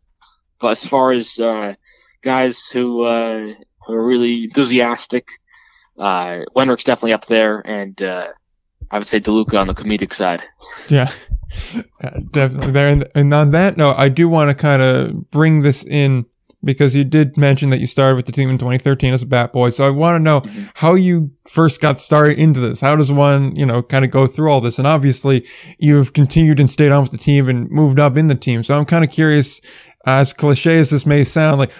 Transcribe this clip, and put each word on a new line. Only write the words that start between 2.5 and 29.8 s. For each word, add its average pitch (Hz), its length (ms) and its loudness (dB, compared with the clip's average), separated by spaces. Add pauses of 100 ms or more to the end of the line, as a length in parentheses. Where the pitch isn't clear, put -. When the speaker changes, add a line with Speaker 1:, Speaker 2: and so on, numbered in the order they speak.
Speaker 1:
who, 123 340 -4
uh, 113 500 -6 (320)
who 113 80 -10
are 113 120 -4
really 120 380 -2
enthusiastic, 120 840 -2 (720)
uh, 90 440 -6 (140)
Wenrick's 127 280 0
definitely 117 300 -2
up 107 120 -4
there, 110 340 0
and, 98 420 -12
uh, 90 260 -8 (640)
I 104 80 -6
would 101 100 -6
say 110 120 0
DeLuca 107 400 -2
on 95 80 -2
the 92 60 -6
comedic 104 400 -6
side. 87 300 -4 (460)
Speaker 2:
Yeah. 135 240 2
<laughs> - 60 -20 (840)
Yeah, - 160 -12 (140)
definitely 135 400 -2
there. 139 160 2
And, 143 260 0
and 143 200 2
on 147 180 4
that 180 240 2
note, 143 220 2
I 139 100 4
do 160 220 2
wanna 151 260 2
kinda 131 560 0 (200)
bring 156 320 2
this 139 200 0
in 135 420 0 (380)
because 139 320 0
you 139 80 2
did 143 320 0
mention 139 360 2
that 127 100 0
you 120 40 -4
started 135 300 0
with 123 100 -4
the 120 60 -12
team 131 180 -2
in 131 80 0
twenty 123 200 -2
thirteen 135 360 0
as 127 100 -2
a - 20 -10
bat 123 260 -2
boy. 123 200 0
So 139 140 0
I 139 40 2
wanna 165 300 2
know 156 220 2
Speaker 1:
Mm-hmm. - 220 -12 (120)
Speaker 2:
how 165 200 2
you 175 360 2 (180)
first 160 320 0
got 147 180 0
started 151 400 2
into 147 220 4
this. 117 180 -4
How 139 160 2
does 143 160 2
one, 143 460 2
you 147 80 0
know, 120 160 0
kinda 135 260 0
go 135 200 2
through 151 220 -2
all 139 120 2
this? 117 180 -4
And 135 80 0
obviously, 139 580 0 (320)
you've 147 360 4
continued 147 480 4
and 135 100 2
stayed 143 220 2
on 143 80 4
with 127 100 -2
the 113 60 -10
team 143 320 2
and 123 200 -2
moved 147 300 2
up 143 160 2
in 156 120 2
the 139 80 2
team. 117 280 -4
So 143 140 -2
I'm 147 80 -2
kinda 165 220 0
curious, 151 520 0 (440)